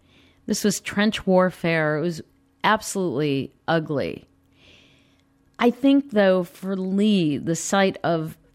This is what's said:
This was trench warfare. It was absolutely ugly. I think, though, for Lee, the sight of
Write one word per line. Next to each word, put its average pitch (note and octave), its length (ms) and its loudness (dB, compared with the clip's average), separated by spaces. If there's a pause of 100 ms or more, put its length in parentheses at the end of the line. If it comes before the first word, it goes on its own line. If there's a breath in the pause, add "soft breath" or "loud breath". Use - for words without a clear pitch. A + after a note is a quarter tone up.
(480 soft breath)
This - 180 -4
was G#3 160 0
trench - 460 -4
warfare. E3 720 0
It - 20 -2
was E3 220 -4 (420)
absolutely D3+ 880 -2 (140)
ugly. D3+ 600 -4 (1300 soft breath)
I A#3+ 120 4
think, C#4 420 2
though, F#3+ 320 2
for F#3+ 320 -8
Lee, F#3+ 600 0
the E3 200 -4
sight G3 460 0
of D#3+ 360 -4 (160)